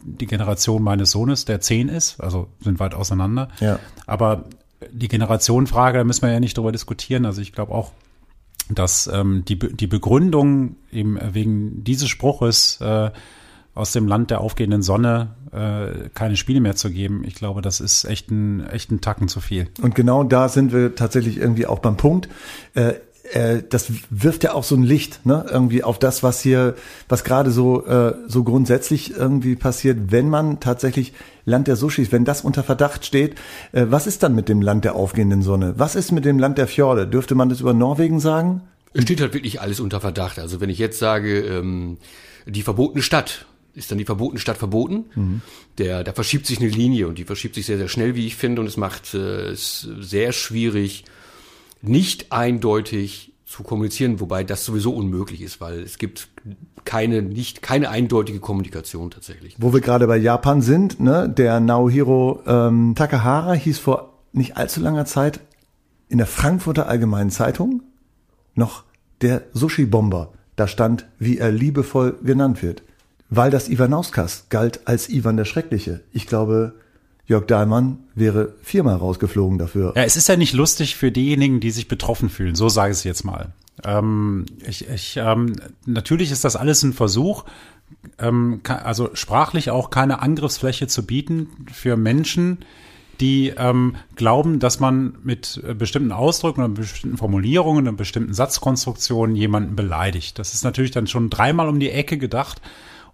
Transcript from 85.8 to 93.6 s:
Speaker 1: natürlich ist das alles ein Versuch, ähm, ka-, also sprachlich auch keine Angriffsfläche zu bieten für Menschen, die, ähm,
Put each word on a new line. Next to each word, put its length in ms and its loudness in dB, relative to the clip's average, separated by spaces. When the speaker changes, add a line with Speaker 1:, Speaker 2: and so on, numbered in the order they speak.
Speaker 1:
natürlich 440 0
ist 120 -2
das 120 2
alles 280 2
ein 100 2
Versuch, 520 0
ähm, 420 0
ka-, 220 -6
also 300 -2
sprachlich 580 0
auch 180 -2
keine 320 0
Angriffsfläche 640 -2
zu 180 -2
bieten 440 -4
für 240 -2
Menschen, 640 2
die, 380 2
ähm, 380 2